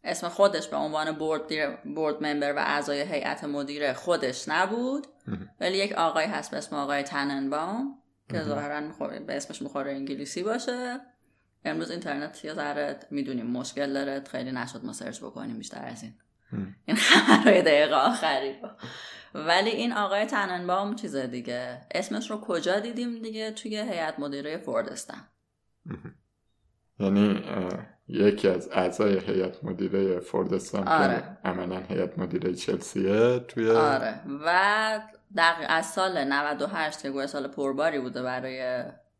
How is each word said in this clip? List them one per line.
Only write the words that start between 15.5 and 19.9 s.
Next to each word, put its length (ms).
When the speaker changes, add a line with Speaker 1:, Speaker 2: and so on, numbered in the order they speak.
Speaker 1:
بیشتر 260
از 180
این. 120
Speaker 2:
هم. 340
Speaker 1:
این 120
خبرهای 680
دقیقه 320
آخری 680
رو. 80
ولی 360
این 220